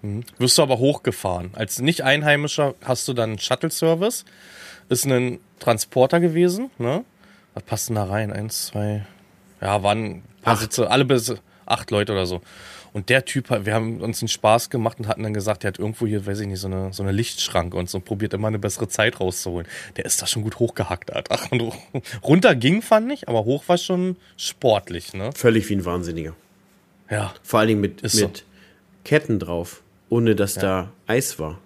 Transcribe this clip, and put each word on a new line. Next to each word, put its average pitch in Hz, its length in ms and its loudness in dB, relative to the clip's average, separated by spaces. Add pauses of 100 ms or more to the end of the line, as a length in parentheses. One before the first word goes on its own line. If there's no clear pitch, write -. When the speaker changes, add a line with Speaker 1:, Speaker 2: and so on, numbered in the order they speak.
Speaker 1:
Mhm. 107 220 -6 (140)
Wirst 123 200 4
du 170 40 6
aber 135 180 4
hochgefahren. 92 720 0
Als 110 280 -6
Nicht-Einheimischer 147 1000 2
hast - 240 -2
du 135 60 -2
dann 110 260 -2
Shuttle-Service. 165 880 0 (640)
Ist - 160 0
ein 123 340 2 (200)
Transporter 127 600 2
gewesen, 180 580 2
ne? 135 280 -2 (480)
Was 107 100 -10
passt - 260 -6
denn 117 60 0
da 104 100 0
rein? 101 280 -2
Eins, 104 340 -6
zwei, 104 380 -4 (560)
ja, 98 220 0
waren 104 220 2
ein 92 180 -10 (180)
paar 117 140 4
Speaker 2:
Acht. 104 80 0
Speaker 1:
Sitze, 113 280 0
alle 135 140 4
bis 123 280 2 (320)
acht - 260 -2
Leute 104 200 2
oder 95 140 0
so. 90 160 -4 (500)
Und 101 180 -8
der 127 160 4
Typ, - 240 -4 (160)
wir 107 80 0
haben 113 280 -2
uns 110 180 -4
den 113 80 -4
Spaß 110 420 2
gemacht 113 300 -2
und 110 80 -6
hatten 110 160 -2
dann 107 100 -4
gesagt, 104 300 -2
der 104 60 0
hat 90 100 -10
irgendwo 107 260 -4
hier, 104 220 -2
weiß 101 140 -4
ich 101 60 -6
nicht, 95 120 -6
so 98 80 -8
eine, 95 260 -4
so 98 80 -8
eine 98 100 0
Lichtschranke 90 680 -2
und 90 120 -4
so, 98 120 -4
probiert 101 320 -4
immer 104 160 -2
eine 107 100 -4
bessere 104 300 -4
Zeit 110 320 0
rauszuholen. 90 440 -4 (300)
Der - 100 -6
ist - 160 0
da - 60 -6
schon 110 160 -2
gut 107 160 -6
hochgehackt, - 540 -2
Alter. - 320 -4
<laughs> - 60 -6
Und 117 220 0 (500)
runter 180 320 8
ging, 170 260 2
fand 226 300 2
ich, - 180 -10
aber 113 160 2
hoch 135 220 -2
war 175 100 4
schon 180 400 -2 (180)
sportlich, - 760 -2
ne? 95 200 -6
Speaker 2:
Völlig 113 360 4
wie 104 60 0
ein 92 100 -2
Wahnsinniger. 85 500 -4 (720)
Speaker 1:
Ja. 104 240 -4 (100)
Speaker 2:
Vor - 160 2
allen 110 100 4
Dingen 104 120 4
mit, 101 200 -4
Speaker 1:
Ist 110 160 0
so. 104 100 4
Speaker 2:
mit - 160 -10 (640)
Ketten 143 340 2
drauf, 87 420 -6 (280)
ohne 117 260 4
dass 98 200 0
Speaker 1:
Ja. - 60 -4
Speaker 2:
da 95 300 0 (160)
Eis 127 320 -2
war. 78 260 -8